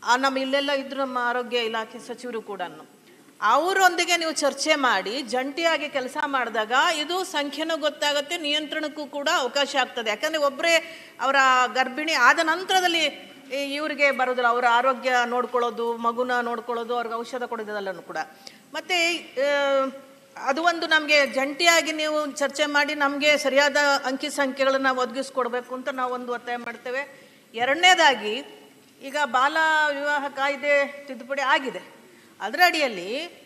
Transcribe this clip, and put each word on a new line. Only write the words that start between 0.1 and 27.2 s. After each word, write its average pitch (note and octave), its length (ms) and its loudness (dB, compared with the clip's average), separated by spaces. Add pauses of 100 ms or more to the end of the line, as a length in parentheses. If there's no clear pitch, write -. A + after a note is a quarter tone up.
ನಮ್ಮ C4 220 2
ಇಲ್ಲೆಲ್ಲ C4+ 340 0
ಇದ್ರು C4+ 280 -4
ನಮ್ಮ C4 220 -2
ಆರೋಗ್ಯ A#3+ 360 -2
ಇಲಾಖೆ A3+ 500 -6
ಸಚಿವರು A3+ 340 -10
ಕೂಡ, G3 200 -10 (800)
ಅವರೊಂದಿಗೆ F4 760 4
ನೀವು D#4+ 140 -2
ಚರ್ಚೆ D4 440 0
ಮಾಡಿ A#3 460 0
ಜಂಟಿಯಾಗಿ C#4+ 680 -2
ಕೆಲಸ C4 360 -6
ಮಾಡಿದಾಗ A#3 480 -2 (240)
ಇದು E4+ 260 -4
ಸಂಖ್ಯೆನೂ D#4 540 -4
ಗೊತ್ತಾಗುತ್ತೆ, D4 600 -2
ನಿಯಂತ್ರಣಕ್ಕೂ D4+ 680 -6
ಕೂಡ C#4+ 320 -4
ಅವಕಾಶ C#4 440 -2
ಆಗ್ತದೆ. B3 280 -4
ಯಾಕಂದ್ರೆ D#4 340 -2
ಒಬ್ಬರೇ D#4+ 600 0 (180)
ಅವರ C4+ 140 0 (380)
ಗರ್ಭಿಣಿ C4 400 -2
ಆದ C#4 300 6
ನಂತರದಲ್ಲಿ F4 600 2
ಈ-, C#4 720 -8
ಇವ್ರಿಗೆ C#4+ 360 0
ಬರೋದಿಲ್ಲ, B3+ 360 0
ಅವರ A#3+ 240 2
ಆರೋಗ್ಯ B3 420 2 (120)
ನೋಡ್ಕೊಳ್ಳೋದು, A#3 720 -2
ಮಗುನ A#3 340 -2 (100)
ನೋಡ್ಕೊಳ್ಳೋದು, A#3 540 -4
ಅವ್ರಿಗೆ A3+ 200 -4
ಔಷಧ A#3+ 280 -8
ಕೊಡೋದೆಲ್ಲನೂ G#3 580 -8
ಕೂಡ. D#3+ 160 -10 (560)
ಮತ್ತೆ, E4+ 440 0
ಆ, C#4 720 0 (560)
ಅದು C#4 180 0
ಒಂದು E4+ 240 0
ನಮ್ಗೆ D4+ 380 4
ಜಂಟಿಯಾಗಿ C#4+ 680 2
ನೀವು D4+ 400 -2
ಚರ್ಚೆ C#4 340 -2
ಮಾಡಿ D4 300 0
ನಮ್ಗೆ C#4+ 420 2
ಸರಿಯಾದ C#4+ 400 4 (280)
ಅಂಕಿ C4+ 240 -4
ಸಂಖ್ಯೆಗಳನ್ನ C4+ 540 0
ನಾವು C4 160 2
ಒದಗಿಸ್ಕೊಡ್ಬೇಕು B3 760 -4
ಅಂತ C4 140 -8
ನಾವು B3+ 240 -4
ಒಂದು B3 200 -6
ಒತ್ತಾಯ A#3+ 240 -6
ಮಾಡ್ತೇವೆ. B3 720 -10 (240)